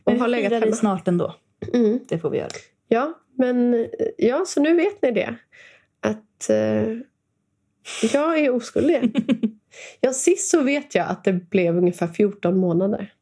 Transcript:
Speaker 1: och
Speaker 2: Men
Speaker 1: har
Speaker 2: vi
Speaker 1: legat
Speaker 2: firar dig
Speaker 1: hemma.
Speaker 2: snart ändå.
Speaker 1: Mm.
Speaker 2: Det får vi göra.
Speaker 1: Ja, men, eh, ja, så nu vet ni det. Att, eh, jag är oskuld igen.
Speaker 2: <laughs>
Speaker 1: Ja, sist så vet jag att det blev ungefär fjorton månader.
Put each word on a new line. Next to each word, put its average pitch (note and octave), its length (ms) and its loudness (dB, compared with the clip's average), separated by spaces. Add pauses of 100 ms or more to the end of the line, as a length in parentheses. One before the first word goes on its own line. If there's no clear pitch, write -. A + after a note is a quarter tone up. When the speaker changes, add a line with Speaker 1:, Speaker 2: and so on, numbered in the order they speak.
Speaker 1:
och - 80 2
Speaker 2:
Men A#3+ 80 2
Speaker 1:
har A#3+ 80 0
Speaker 2:
vi A#3+ 40 0
Speaker 1:
legat A3 180 0
Speaker 2:
firar A#3 100 0
dig A3 100 2
Speaker 1:
hemma. G#3+ 60 0
Speaker 2:
snart G3 320 0
ändå. F3 280 0 (380)
Speaker 1:
Mm. A#3+ 260 2 (100)
Speaker 2:
Det E3 100 -4
får D#3 100 -4
vi C3 80 -2
göra. - 120 -4 (380)
Speaker 1:
Ja, C4 260 0 (240)
men, B3 360 2
eh, A#3 120 0 (320)
ja, C4 300 0
så - 140 -2
nu D#4 140 4
vet F#4+ 260 0
ni C4 100 2
det. A3 240 -2 (680)
Att, - 480 -6
eh, G#3+ 480 0 (1160)
jag D#4 260 2
är D4 160 2
oskuld A#3+ 340 -2
igen. B3 300 0
Speaker 2:
<laughs> A3+ 400 -2 (420)
Speaker 1:
Ja, C4 120 2
sist - 380 0
så E4 100 4
vet C#4+ 340 -2
jag F3 140 -2
att F3+ 140 -6
det F#3+ 100 2
blev F3+ 440 0
ungefär F3+ 300 0
fjorton F#3+ 500 0
månader. F#3 640 0